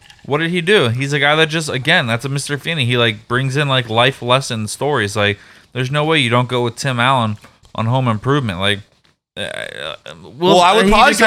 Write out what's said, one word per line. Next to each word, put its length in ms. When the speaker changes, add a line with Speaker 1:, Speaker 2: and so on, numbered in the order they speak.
Speaker 1:
What 120
did 140
he 100
do? 280
He's 240
a 60
guy 160
that 140
just, 200
again, 380
that's 180
a 40
Mister 280
Feeney. 280
He, 120
like, 300
brings 300
in, 100
like, 220
life 320
lesson 460
stories. 500
Like, 200
there's 180
no 140
way 140
you 100
don't 180
go 160
with 140
Tim 220
Allen 380
on 120
Home 200
Improvement. 520
Like, 200
uh, 60
uh, 540
Speaker 2:
Well, 380
I 140
would 100
Speaker 1:
he 60
Speaker 2:
probably 200
Speaker 1:
just 80
Speaker 2:
go 80